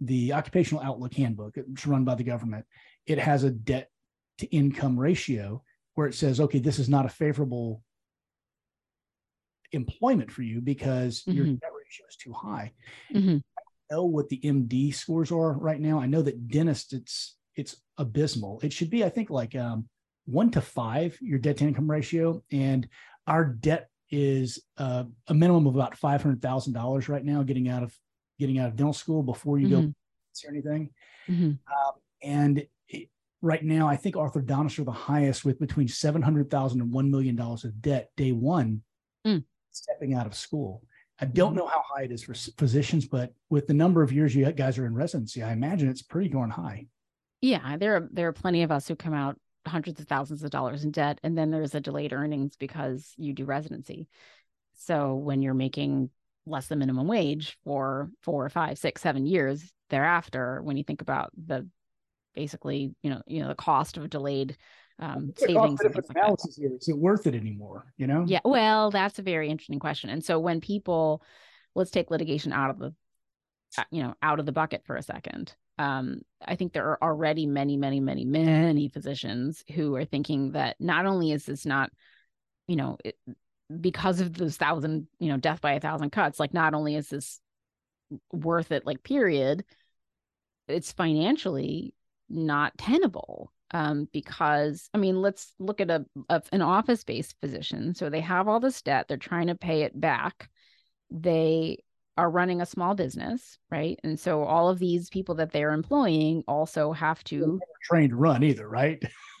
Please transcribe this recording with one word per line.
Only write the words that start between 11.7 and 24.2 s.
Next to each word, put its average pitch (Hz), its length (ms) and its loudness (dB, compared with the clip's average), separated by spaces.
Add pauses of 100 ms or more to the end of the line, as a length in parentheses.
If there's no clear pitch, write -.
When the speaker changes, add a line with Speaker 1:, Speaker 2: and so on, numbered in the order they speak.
Speaker 1:
ratio - 340 -18
is - 60 -20
too - 160 -18
high." 107 400 -10 (420)
Speaker 2:
Mm-hmm. 190 240 4
Speaker 1:
I - 240 -6 (300)
don't 151 60 -2
know 180 80 0
what 151 240 0
the 131 160 -4
M 139 220 4
D 135 240 2
scores 165 420 -2
are 160 180 2
right 156 300 -2
now. 156 180 2
I 127 60 -2
know 151 160 2
that 123 260 -2
dentists, 147 460 0
it's, - 420 -10 (200)
it's 135 200 -10 (220)
abysmal. 113 680 -2
It 143 80 0
should 165 180 -4
be, 226 140 2
I 180 60 4
think, 226 200 -2
like, 120 260 -2
um, 117 340 -4 (360)
one 185 260 4
to 180 100 4
five, 131 600 -2
your 160 180 0
debt 147 180 2
to 143 80 2
income 151 260 2
ratio, 165 500 0 (120)
and 135 340 2 (400)
our 160 160 4
debt 151 460 0 (220)
is, 135 520 0 (140)